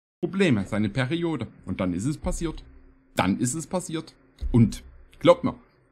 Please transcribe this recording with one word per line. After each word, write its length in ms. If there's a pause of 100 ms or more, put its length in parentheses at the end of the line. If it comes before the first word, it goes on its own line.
(220)
Probleme, 440
seine 220
Periode. 600 (180)
Und 160
dann 120
ist 120
es 120
passiert. 460 (520)
Dann 240
ist 140
es 140
passiert. 460 (400)
Und 300 (360)
glaubt 240
mir, 120 (360)